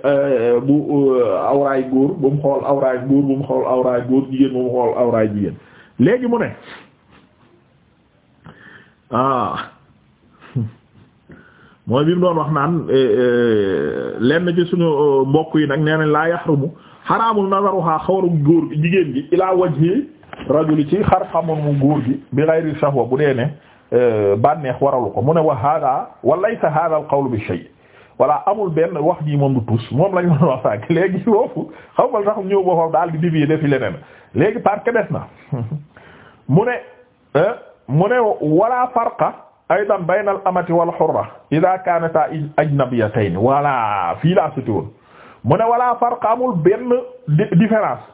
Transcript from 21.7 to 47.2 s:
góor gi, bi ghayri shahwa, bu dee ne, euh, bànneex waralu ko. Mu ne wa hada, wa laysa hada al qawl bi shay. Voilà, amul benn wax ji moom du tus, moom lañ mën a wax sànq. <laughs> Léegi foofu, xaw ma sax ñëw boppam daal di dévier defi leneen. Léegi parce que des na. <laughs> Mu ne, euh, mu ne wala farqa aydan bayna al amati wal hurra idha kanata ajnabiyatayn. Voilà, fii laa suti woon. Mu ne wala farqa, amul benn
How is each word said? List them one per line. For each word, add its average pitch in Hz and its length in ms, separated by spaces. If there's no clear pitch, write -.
góor 147 260
gi, 135 140
bi 131 140
ghayri 156 340
shahwa, 139 260
bu 127 120
dee 143 180
ne, 123 120
euh, 110 440
bànneex 135 440
waralu 131 320
ko. - 80
Mu 139 120
ne 170 80
wa 156 140
hada, 143 540
wa 147 140
laysa 208 320
hada 160 260
al 147 140
qawl 139 200
bi 117 100
shay. 90 220
Voilà, 139 260
amul 202 240
benn 165 280
wax 156 280
ji 147 120
moom 139 160
du 131 120
tus, 113 260
moom 180 240
lañ 180 120
mën 165 140
a 170 40
wax 131 180
sànq. 113 260
<laughs> 170 60
Léegi 185 280
foofu, 226 460
xaw 247 160
ma 208 140
sax 208 200
ñëw 196 180
boppam 170 280
daal 165 200
di 156 60
dévier 160 300
defi 156 200
leneen. 131 260
Léegi 214 240
parce 202 240
que 233 80
des 220 180
na. 139 180
<laughs> 123 120
Mu 160 160
ne, 247 80
euh, 190 180
mu 147 220
ne 247 80
wala 226 520
farqa 220 400
aydan 202 360
bayna 202 260
al 196 140
amati 180 260
wal 170 180
hurra 131 280
idha 180 280
kanata 165 480
ajnabiyatayn. 120 800
Voilà, 117 840
fii 165 120
laa 170 220
suti 113 160
woon. 98 160
Mu 131 140
ne 220 60
wala 240 360
farqa, 240 320
amul 247 240
benn 208 340